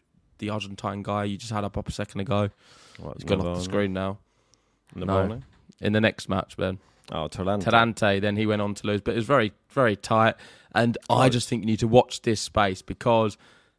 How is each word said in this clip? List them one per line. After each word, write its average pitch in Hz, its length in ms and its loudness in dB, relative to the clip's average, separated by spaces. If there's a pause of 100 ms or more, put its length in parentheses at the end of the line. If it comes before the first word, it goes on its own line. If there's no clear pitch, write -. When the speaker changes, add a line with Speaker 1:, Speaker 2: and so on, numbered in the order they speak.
(380)
Speaker 1:
the 104 120 -6
Argentine 101 540 -6
guy 104 220 -2
you 101 120 -6
just 110 140 -12
had 104 140 -2
up, 101 120 -6
up - 120 -6
a - 20 -8
second 104 300 -8
ago. 101 300 0 (480)
Speaker 2:
What, 76 180 -12
Speaker 1:
He's - 80 -16
gone 95 140 2
off 90 180 -2
the 90 40 -4
Speaker 2:
Navone? - 20 -4
Speaker 1:
screen 98 300 -2
now. 95 260 -4 (760)
Speaker 2:
Navone? 95 340 0
Speaker 1:
No. 120 120 -8 (400)
In 101 120 0
the 107 80 4
next - 280 0
match, 95 260 -4
Ben. 95 220 -4 (340)
Speaker 2:
Oh, 78 160 -4
Tarante. 95 360 -4
Speaker 1:
Tarante, 110 580 2
then 104 160 0
he 107 80 0
went 107 160 0
on 101 140 -4
to - 120 -10
lose. 104 140 -2
But - 120 -4
it - 40 -6
was 113 80 -2
very, 113 280 2 (160)
very 120 260 2
tight. 110 400 2 (400)
And 117 220 2 (120)
I 120 40 4
Speaker 2:
Close. 127 200 6
Speaker 1:
just 120 160 -2
think 117 140 -2
you - 20 -8
need 110 140 0
to 117 80 0
watch 120 340 4
this 110 200 0
space, 98 400 0
because 110 560 0 (420)